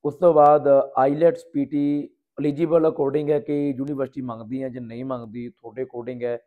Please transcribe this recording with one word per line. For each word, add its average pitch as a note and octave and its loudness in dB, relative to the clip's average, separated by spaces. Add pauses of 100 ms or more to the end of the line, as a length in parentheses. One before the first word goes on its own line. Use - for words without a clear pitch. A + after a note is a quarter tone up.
ਉਸ D3 -4
ਤੋਂ F3 4
ਬਾਅਦ D3 6 (300)
ਆਈਲੈਟਸ D3+ 2
ਪੀ C#3 -2
ਟੀ C#3+ -2 (300)
ਐਲੀਜੀਬਲ D#3 2
according D3 -2
ਹੈ D3 2
ਕਿ C#3+ -2
ਯੂਨੀਵਰਸਿਟੀ C3+ -6
ਮੰਗਦੀ A#2+ -10
ਹੈ C3 -8
ਜਾਂ B2 -12
ਨਹੀਂ A#2 -12
ਮੰਗਦੀ, A#2+ -10
ਤੁਹਾਡੇ A#2 -14
according B2 -12
ਹੈ A#2+ -4